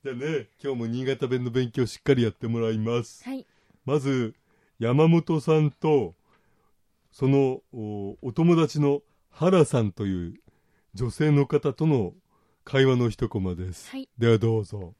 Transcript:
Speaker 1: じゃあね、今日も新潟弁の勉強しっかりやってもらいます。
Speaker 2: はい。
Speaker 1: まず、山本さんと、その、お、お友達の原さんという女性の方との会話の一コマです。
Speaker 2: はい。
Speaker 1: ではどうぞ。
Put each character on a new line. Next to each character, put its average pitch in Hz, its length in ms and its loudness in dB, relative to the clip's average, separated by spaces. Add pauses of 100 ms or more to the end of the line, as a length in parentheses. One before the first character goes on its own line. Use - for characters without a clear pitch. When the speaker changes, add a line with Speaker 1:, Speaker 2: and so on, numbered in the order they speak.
Speaker 1:
じ 139 80 -8
ゃ - 20 -10
あ - 20 -10
ね、 139 340 -6 (140)
今 139 100 -4
日 120 60 -6
も 117 80 -4
新 123 180 -4
潟 135 220 -4
弁 123 160 -2
の 123 60 -4
勉 123 220 -2
強 127 160 0
し - 120 -12
っ - 40 -20
か 139 100 4
り 123 80 4
や 113 80 2
っ - 20 -6
て - 160 -10
も 117 120 -2
ら 113 120 0
い 110 60 -2
ま 113 260 -2
す。 - 200 -18
Speaker 2:
は 262 100 -10
い。 262 140 -12 (380)
Speaker 1:
ま 139 140 -2
ず、 127 360 -2 (420)
山 127 300 2
本 165 340 2
さ 156 180 2
ん 151 120 2
と、 131 420 0 (1000)
そ - 160 -2
の、 135 360 2 (100)
お、 104 480 -8
お 123 100 -8
友 170 240 4
達 156 240 0
の 143 220 0 (300)
原 175 340 4
さ 123 160 0
ん 104 100 0
と 104 140 -8
い 90 220 -4
う - 80 -12 (580)
女 117 160 -6
性 151 220 0
の 143 160 4
方 143 260 -2
と 156 140 -2
の 117 260 0 (500)
会 135 220 2
話 131 120 4
の 120 120 2
一 107 200 -4
コ 107 100 -4
マ 92 160 -2
で 90 180 -10
す。 - 160 -18
Speaker 2:
は 269 80 -12
い。 269 100 -12 (100)
Speaker 1:
で 117 120 2
は 113 80 6
ど 113 220 0
う 101 60 -6
ぞ。 95 340 -12